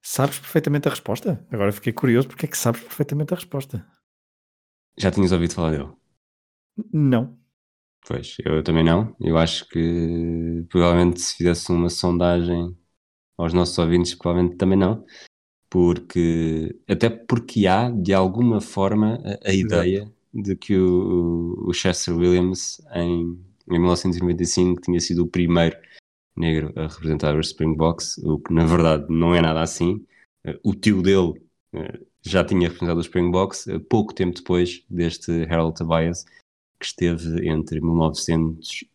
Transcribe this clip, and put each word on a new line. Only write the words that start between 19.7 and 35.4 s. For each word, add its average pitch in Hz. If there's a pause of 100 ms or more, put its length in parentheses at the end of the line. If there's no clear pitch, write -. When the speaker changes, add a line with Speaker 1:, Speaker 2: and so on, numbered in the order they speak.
Speaker 2:
ideia 98 (200)
de 101
que 98
o, 90
o 90
Chester 87
Williams, 90 (140)
em, 85 (240)
em 87
mil -
novecentos 87
e -
noventa 87
e -
cinco, 90
tinha 87
sido 87
o 85
primeiro 85 (640)
negro 80
a 78
representar 78
os 78
Springboks, 80
o 78
que, -
na 82
verdade, 80
não 82
é 85
nada 80
assim. 82 (380)
Eh, -
o 95
tio 98
dele, 90 (400)
eh, 87 (220)
já 90
tinha 87
representado 85
os 82
Springboks, 92
eh, 92
pouco 107
tempo 90
depois 87
deste 87 (140)